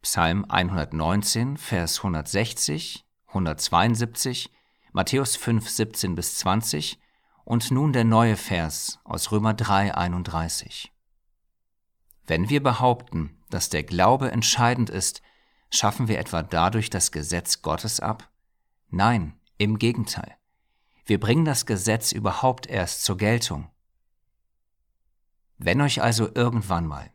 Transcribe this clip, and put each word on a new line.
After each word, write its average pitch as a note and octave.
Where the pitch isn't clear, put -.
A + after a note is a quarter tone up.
Psalm F2
einhundertneunzehn, F#2+
Vers -
hundertsechzig, A2+
hundertzweiundsiebzig, A2+
Matthäus A#2+
fünf, A2+
siebzehn G#2
bis E2
zwanzig -
und A#2
nun C#3
der B2
neue A2+
Vers -
aus -
Römer G#2+
drei, G2+
einunddreißig. E2+
Wenn E2+
wir C#3+
behaupten, A#2+
dass -
der D#2
Glaube A#2
entscheidend A#2+
ist, -
schaffen A2
wir F#2
etwa D#2+
dadurch F2+
das -
Gesetz D#2+
Gottes D#2+
ab? -
Nein, F#2+
im G#2
Gegenteil. -
Wir G#2
bringen D#3+
das C#3+
Gesetz A2
überhaupt A2
erst -
zur G2
Geltung. G#2
Wenn F2
euch C#3+
also A2+
irgendwann A2+
mal C#2